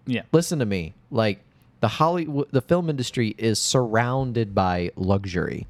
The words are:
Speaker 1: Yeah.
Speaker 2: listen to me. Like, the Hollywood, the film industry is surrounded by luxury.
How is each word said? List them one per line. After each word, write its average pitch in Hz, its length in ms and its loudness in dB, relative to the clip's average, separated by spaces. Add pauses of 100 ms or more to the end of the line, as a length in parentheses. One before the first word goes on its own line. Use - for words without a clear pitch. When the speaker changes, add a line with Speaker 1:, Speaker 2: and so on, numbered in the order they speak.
Speaker 1:
Yeah. 120 160 -2 (100)
Speaker 2:
listen 170 260 4
to 123 80 0
me. 92 280 -4 (160)
Like, 110 300 0 (400)
the 110 80 2
Hollywood, 156 640 0
the 131 100 2
film 170 300 0
industry 123 480 -2
is 110 220 0
surrounded 120 960 0
by 90 420 0
luxury. 92 720 -2